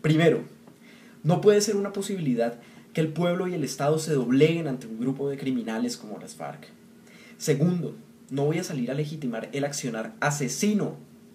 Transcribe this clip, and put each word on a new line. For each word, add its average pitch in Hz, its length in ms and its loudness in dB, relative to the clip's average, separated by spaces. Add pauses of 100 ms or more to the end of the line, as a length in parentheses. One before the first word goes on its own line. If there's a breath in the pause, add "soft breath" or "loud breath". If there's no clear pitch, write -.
Primero, 156 400 6 (840 loud breath)
no 151 160 4
puede 208 200 8
ser 214 140 0
una 202 180 -2
posibilidad 143 680 -2 (340 loud breath)
que 165 60 0
el 156 80 2
pueblo 175 400 0
y 180 60 -4
el 151 100 -2
Estado 147 340 0
se 151 160 -2
dobleguen 143 540 4
ante 123 180 -6
un 113 140 -10
grupo 139 280 -2
de 139 80 -6
criminales 120 600 -4
como 104 220 -14
las - 180 -16
farc. - 320 -12 (680 loud breath)
Segundo, 165 580 0 (340)
no 139 140 -2
voy 160 140 0
a 185 60 -4
salir 127 260 -4
a 139 40 -2
legitimar 147 580 -6
el 143 120 -2
accionar 113 560 -6
asesino 147 760 0 (400)